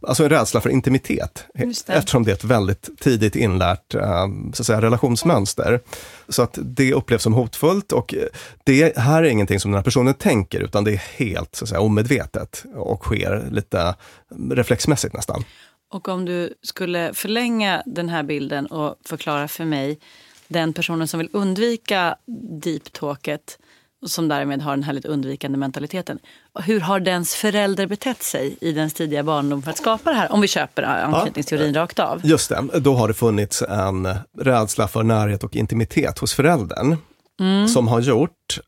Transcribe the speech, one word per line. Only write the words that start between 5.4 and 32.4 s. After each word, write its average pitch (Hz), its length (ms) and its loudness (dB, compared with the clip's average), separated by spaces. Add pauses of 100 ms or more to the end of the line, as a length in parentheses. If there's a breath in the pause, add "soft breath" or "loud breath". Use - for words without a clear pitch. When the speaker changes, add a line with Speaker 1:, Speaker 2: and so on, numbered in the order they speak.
Speaker 1:
Så - 120 0
att - 200 0
det 131 320 0
upplevs 123 300 0
som 110 100 4
hotfullt, 147 580 0
och, - 220 -2
eh, - 100 -2 (400 loud breath)
det 139 340 4
här 147 260 4
är 165 40 6
ingenting 101 320 2
som 98 120 -2
den 98 60 2
här 98 60 0
personen 127 300 4
tänker, 107 460 2
utan - 240 0
det 107 100 2
är 98 80 -2 (240)
helt, 87 300 -6
så - 100 -8
att 110 40 -6
säga, 87 120 0
omedvetet 110 840 0 (100)
och 107 280 -4
sker 104 480 -2
lite 92 440 -2 (560 loud breath)
reflexmässigt 127 600 0
nästan. - 300 -6 (500 soft breath)
Speaker 2:
Och 190 140 -10
om 185 180 -4
du 175 280 -4 (100)
skulle 175 500 -4
förlänga 214 720 -2
den 170 240 -6
här 165 140 -2
bilden 143 420 -4
och 151 300 -6 (100)
förklara 147 420 -4
för 165 180 -8
mig 147 340 -2 (480 soft breath)
den 165 260 -2
personen 165 340 -2
som 170 100 -6
vill 156 160 -4
undvika 202 840 0 (480)
deep 156 300 -6
talket 147 640 -8 (440 soft breath)
och - 100 -12
som 165 160 -2
därmed 143 340 -2
har 147 100 -4
den 139 120 -2
här 143 100 -4
lite 135 140 -8
undvikande 139 500 -4
mentaliteten. 139 640 -6 (440 soft breath)
Hur 208 160 2
har 190 200 0
dens 175 360 -2
förälder 196 520 0
betett 214 360 -6
sig 139 380 -4
i 165 100 -2
dens 156 220 -2
tidiga 147 300 -2
barndom 143 380 0
för 151 100 -8
att - 60 -8
skapa 226 320 0
det 302 60 2
här, 190 160 0
om 208 100 4
vi 196 60 4
köper - 360 -2
anknytningsteorin 147 880 0
Speaker 1:
Ja. 156 80 2
Speaker 2:
rakt - 180 -4
av? 175 240 -2
Speaker 1:
Just 151 260 4